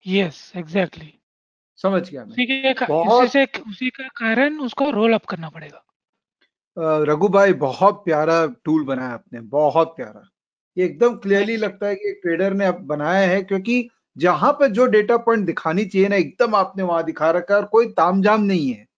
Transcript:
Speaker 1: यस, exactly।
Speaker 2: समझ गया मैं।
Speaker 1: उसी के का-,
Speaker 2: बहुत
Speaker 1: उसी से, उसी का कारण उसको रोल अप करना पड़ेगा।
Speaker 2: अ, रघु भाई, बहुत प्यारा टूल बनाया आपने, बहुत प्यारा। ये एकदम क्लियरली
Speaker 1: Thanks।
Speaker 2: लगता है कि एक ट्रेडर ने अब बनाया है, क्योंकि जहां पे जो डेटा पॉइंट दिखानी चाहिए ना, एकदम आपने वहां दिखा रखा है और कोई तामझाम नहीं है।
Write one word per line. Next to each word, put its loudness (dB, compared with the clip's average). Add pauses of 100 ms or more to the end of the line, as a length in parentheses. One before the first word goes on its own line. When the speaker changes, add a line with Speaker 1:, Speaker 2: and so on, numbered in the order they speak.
Speaker 1:
यस, -4
exactly। -6 (680)
Speaker 2:
समझ -2
गया -16
मैं। -20
Speaker 1:
उसी -2
के -2
का-, -4
Speaker 2:
बहुत 4
Speaker 1:
उसी 2
से, -14
उसी -6
का -14
कारण -2
उसको -4
रोल 2
अप -2
करना -10
पड़ेगा। -20 (1000)
Speaker 2:
अ, 0
रघु 0
भाई, 6
बहुत 2 (100)
प्यारा 2
टूल -2
बनाया -6
आपने, -14
बहुत 2
प्यारा। -16 (480)
ये 0
एकदम 0
क्लियरली 0
Speaker 1:
Thanks। -4
Speaker 2:
लगता -8
है -4
कि -8
एक -10
ट्रेडर -2
ने -2
अब 0
बनाया -2
है, 0
क्योंकि -4 (280)
जहां 2
पे 2
जो 2
डेटा 2
पॉइंट 0
दिखानी -2
चाहिए 2
ना, 0
एकदम 0
आपने -2
वहां -2
दिखा 0
रखा 0
है 4
और -2
कोई 2
तामझाम 2
नहीं 0
है। -14 (100)